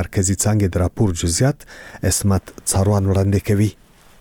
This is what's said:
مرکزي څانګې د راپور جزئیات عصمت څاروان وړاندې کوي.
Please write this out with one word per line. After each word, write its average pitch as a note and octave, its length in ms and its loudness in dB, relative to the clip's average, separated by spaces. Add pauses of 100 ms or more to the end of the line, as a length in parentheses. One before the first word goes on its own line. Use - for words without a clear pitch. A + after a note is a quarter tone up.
مرکزي F#2+ 420 -2
څانګې G#2 300 2
د F2+ 140 0
راپور F#2 360 0
جزئیات B2+ 360 0 (520)
عصمت - 420 -2 (180)
څاروان G2 360 2
وړاندې G2 340 2 (100)
کوي. G#2 200 2 (500)